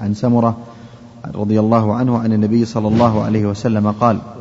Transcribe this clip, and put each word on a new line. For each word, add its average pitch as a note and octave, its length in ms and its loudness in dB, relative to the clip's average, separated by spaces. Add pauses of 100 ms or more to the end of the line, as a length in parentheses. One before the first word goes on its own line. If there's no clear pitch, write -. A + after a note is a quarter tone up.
عن G#2 120 -2
سمرة A#2 440 2 (760)
رضي G#2 260 0
الله G#2+ 340 2
عنه B2 240 0
عن A2+ 140 -2
النبي A2 320 2
صلى A2 240 -4
الله A2 340 2
عليه G#2+ 240 0
وسلم G#2 440 0
قال: A2 280 2 (220)